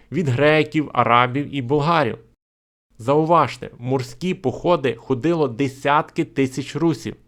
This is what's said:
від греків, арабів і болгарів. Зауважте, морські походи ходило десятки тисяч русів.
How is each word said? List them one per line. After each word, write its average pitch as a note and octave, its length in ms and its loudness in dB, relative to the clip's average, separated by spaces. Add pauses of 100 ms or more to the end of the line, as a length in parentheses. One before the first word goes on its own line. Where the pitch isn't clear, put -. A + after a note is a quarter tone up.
(120)
від D3+ 160 -2
греків, D3+ 640 2
арабів B2 600 2
і C#3 80 -4
болгарів. D3 560 0 (800)
Зауважте, D3+ 800 2
морські C3 560 -4
походи C3+ 600 -2
ходило C#3+ 540 -2
десятки C#3 760 -2
тисяч C3+ 520 -4
русів. D3 400 -2 (120)